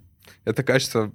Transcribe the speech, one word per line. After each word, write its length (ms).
это 180
качество 520